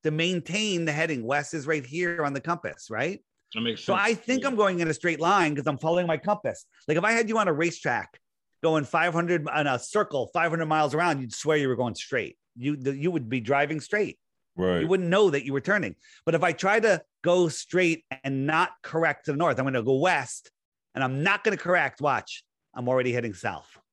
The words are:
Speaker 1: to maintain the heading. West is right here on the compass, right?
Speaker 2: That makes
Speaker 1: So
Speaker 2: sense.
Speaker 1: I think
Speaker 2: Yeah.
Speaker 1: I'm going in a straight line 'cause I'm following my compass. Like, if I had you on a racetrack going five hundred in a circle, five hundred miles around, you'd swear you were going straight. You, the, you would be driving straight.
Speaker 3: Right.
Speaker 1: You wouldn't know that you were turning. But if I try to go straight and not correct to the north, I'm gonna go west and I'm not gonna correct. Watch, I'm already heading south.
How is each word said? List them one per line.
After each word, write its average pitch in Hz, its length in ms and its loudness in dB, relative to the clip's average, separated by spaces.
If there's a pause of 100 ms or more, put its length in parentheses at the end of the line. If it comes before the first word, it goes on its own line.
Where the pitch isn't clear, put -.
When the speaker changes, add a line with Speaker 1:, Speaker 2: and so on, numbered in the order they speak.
Speaker 1:
to 156 60 2
maintain 175 720 -2
the 156 60 0
heading. 151 320 -2
West 143 320 -2
is 139 120 -6
right 156 180 -2
here 170 380 -4
on 143 80 0
the 139 80 -4
compass, - 520 -6
right? 143 280 -4 (360)
Speaker 2:
That - 60 -4
makes 226 220 -4
Speaker 1:
So 196 120 0
Speaker 2:
sense. 196 120 2
Speaker 1:
I 233 60 2
think 247 300 -2
Speaker 2:
Yeah. 277 60 0
Speaker 1:
I'm 254 60 -4
going 196 240 2
in 165 80 2
a 156 60 0
straight 160 260 -2
line 165 360 2
'cause 143 120 -4
I'm 143 120 -2
following 175 260 0
my 165 120 0
compass. - 480 -4 (220)
Like, 151 100 2
if 175 60 0
I 214 80 4
had 226 160 2
you 220 120 0
on 202 80 2
a 165 60 2
racetrack 143 640 -2 (420)
going 160 240 2
five 170 280 0
hundred 170 360 0
in 147 180 0
a 127 120 0
circle, 151 520 -2
five 165 200 0
hundred 165 160 -2
miles 151 260 2
around, 156 280 0
you'd 117 120 -8
swear 151 240 0
you 143 100 2
were 127 80 0
going 117 200 -2
straight. - 420 -4 (180)
You, 135 220 -2
the, 135 180 -2
you 143 160 -2
would 143 180 -2
be 127 100 0
driving 143 420 0
straight. 208 380 -2 (360)
Speaker 3:
Right. 180 260 2
Speaker 1:
You 160 60 0
wouldn't 180 220 2
know 190 220 6
that 139 120 0
you 135 100 -4
were 139 80 -2
turning. 180 340 -2 (280)
But 165 120 2
if 165 80 2
I 175 100 4
try 202 260 2
to 208 220 4 (220)
go 175 260 4
straight 170 560 0 (180)
and 139 220 -2
not 160 260 2 (120)
correct 165 420 -2
to 156 60 -2
the 139 60 0
north, 147 200 2
I'm 131 80 0
gonna 131 180 0
go 131 140 2
west 147 540 -2 (420)
and 131 100 -2
I'm 135 200 -2
not 202 200 0
gonna 208 140 2
correct. 170 420 0
Watch, 135 440 -2 (320)
I'm 123 120 -4
already 127 240 2
heading 117 220 -4
south. 92 420 -10 (180)